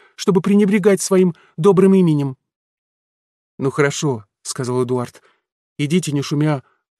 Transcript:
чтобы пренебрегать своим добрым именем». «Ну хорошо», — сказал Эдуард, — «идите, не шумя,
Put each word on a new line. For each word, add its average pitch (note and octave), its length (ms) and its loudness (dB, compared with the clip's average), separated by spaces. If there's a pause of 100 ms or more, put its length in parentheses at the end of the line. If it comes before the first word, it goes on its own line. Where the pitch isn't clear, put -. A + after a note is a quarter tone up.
(160)
чтобы F#3 260 0
пренебрегать G3+ 600 2
своим F#3 320 0 (240)
добрым F#3+ 380 4
именем». D3+ 420 0 (1200)
«Ну C3 140 -4
хорошо», — C#3+ 540 -6 (180)
сказал B2+ 400 -6
Эдуард, — B2 380 -8 (560)
«идите, D3 340 -4
не C#3+ 100 -4
шумя, D3 420 -4 (360)